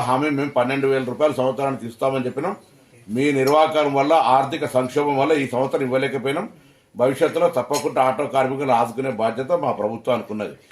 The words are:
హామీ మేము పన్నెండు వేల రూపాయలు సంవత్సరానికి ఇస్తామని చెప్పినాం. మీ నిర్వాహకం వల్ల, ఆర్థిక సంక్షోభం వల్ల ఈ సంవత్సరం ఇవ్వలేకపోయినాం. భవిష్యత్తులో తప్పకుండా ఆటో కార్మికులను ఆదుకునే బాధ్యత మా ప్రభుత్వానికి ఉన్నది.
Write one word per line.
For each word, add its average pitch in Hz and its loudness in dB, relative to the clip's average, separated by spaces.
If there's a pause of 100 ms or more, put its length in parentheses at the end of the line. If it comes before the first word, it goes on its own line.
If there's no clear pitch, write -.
హామీ 135 2
మేము 143 -2
పన్నెండు 135 2
వేల 131 0
రూపాయలు 143 0
సంవత్సరానికి 131 -2
ఇస్తామని 135 -2
చెప్పినాం. 156 -4 (640)
మీ 135 0 (140)
నిర్వాహకం 151 4
వల్ల, 147 2 (220)
ఆర్థిక 139 0 (100)
సంక్షోభం 143 0
వల్ల 151 2
ఈ - 0
సంవత్సరం 127 -2
ఇవ్వలేకపోయినాం. 135 -2 (560)
భవిష్యత్తులో 156 2
తప్పకుండా 147 -2 (100)
ఆటో 143 -2 (100)
కార్మికులను 131 2
ఆదుకునే 123 -2
బాధ్యత 113 -2 (140)
మా 120 0
ప్రభుత్వానికి 110 -2
ఉన్నది. 104 -6 (160)